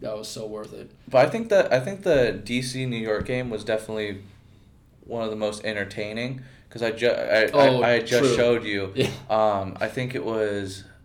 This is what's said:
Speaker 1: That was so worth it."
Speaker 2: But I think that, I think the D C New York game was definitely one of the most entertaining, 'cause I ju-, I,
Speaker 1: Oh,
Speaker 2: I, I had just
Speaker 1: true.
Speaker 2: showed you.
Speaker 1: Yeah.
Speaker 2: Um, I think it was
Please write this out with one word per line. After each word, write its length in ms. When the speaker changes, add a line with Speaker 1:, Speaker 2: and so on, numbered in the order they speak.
Speaker 1:
That 180
was 100
so 180
worth 280
it." 160
Speaker 2:
But 180
I 40
think 180
that, 240
I 80
think 220
the 300
D 280
C 240
New 140
York 280
game 220
was 160
definitely 540
one 200
of 60
the 60
most 280
entertaining, 800
'cause 140
I 80
ju-, 180
I, 460
Speaker 1:
Oh, 260
Speaker 2:
I, 80
I 40
had 140
just 180
Speaker 1:
true. 120
Speaker 2:
showed 280
you. 300
Speaker 1:
Yeah. 140
Speaker 2:
Um, 500
I 80
think 260
it 100
was 600